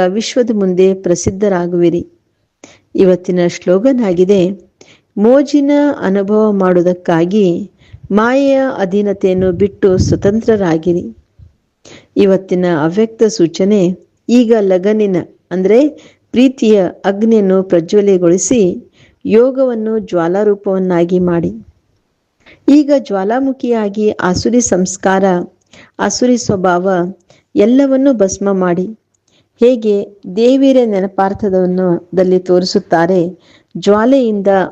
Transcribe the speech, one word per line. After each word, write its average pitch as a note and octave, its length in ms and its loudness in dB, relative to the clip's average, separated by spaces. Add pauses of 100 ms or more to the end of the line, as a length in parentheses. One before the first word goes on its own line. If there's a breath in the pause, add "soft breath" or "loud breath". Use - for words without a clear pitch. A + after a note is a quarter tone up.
ವಿಶ್ವದ A3+ 460 -2
ಮುಂದೆ F#3+ 400 0
ಪ್ರಸಿದ್ಧರಾಗುವಿರಿ. F3 1120 -2 (880 loud breath)
ಇವತ್ತಿನ F3+ 520 0
ಸ್ಲೋಗನ್ G#3+ 560 0
ಆಗಿದೆ, F#3 480 0 (680 soft breath)
ಮೋಜಿನ C#4 540 2 (280)
ಅನುಭವ G3+ 520 0
ಮಾಡುವುದಕ್ಕಾಗಿ F3+ 1200 0 (400 soft breath)
ಮಾಯೆಯ C4+ 500 2 (160)
ಅಧೀನತೆಯನ್ನು F#3+ 760 -2
ಬಿಟ್ಟು F#3 460 0
ಸ್ವತಂತ್ರರಾಗಿರಿ. G3 1200 -2 (1000 loud breath)
ಇವತ್ತಿನ F#3+ 480 0 (160)
ಅವ್ಯಕ್ತ G#3+ 420 -2
ಸೂಚನೆ, F#3+ 720 0 (320)
ಈಗ A#3 300 4
ಲಗನಿನ G3 580 0 (340)
ಅಂದ್ರೆ G3+ 380 2 (420 loud breath)
ಪ್ರೀತಿಯ A3+ 520 2 (220)
ಅಗ್ನಿಯನ್ನು G3 580 0
ಪ್ರಜ್ವಲೆಗೊಳಿಸಿ F#3+ 1300 0 (340 soft breath)
ಯೋಗವನ್ನು A3+ 720 0
ಜ್ವಾಲಾರೂಪವನ್ನಾಗಿ F#3 1200 -2
ಮಾಡಿ. F3 320 -2 (1200 soft breath)
ಈಗ C#4+ 280 4
ಜ್ವಾಲಾಮುಖಿಯಾಗಿ G#3+ 1120 -2
ಆಸುರಿ A3 500 0
ಸಂಸ್ಕಾರ, F#3+ 640 -2 (760 soft breath)
ಆಸುರಿ A#3+ 380 0
ಸ್ವಭಾವ F#3 520 -2 (680 soft breath)
ಎಲ್ಲವನ್ನೂ C4+ 580 2
ಭಸ್ಮ G3 400 -2
ಮಾಡಿ. F#3 460 -2 (600)
ಹೇಗೆ A3 460 0 (280)
ದೇವಿಯರ C4 500 2
ನೆನಪಾರ್ಥವನ್ನು F#3 1300 -2
ದಲ್ಲಿ F#3 240 2
ತೋರಿಸುತ್ತಾರೆ, F3+ 1000 0 (380 soft breath)
ಜ್ವಾಲೆಯಿಂದ G#3+ 680 0 (240)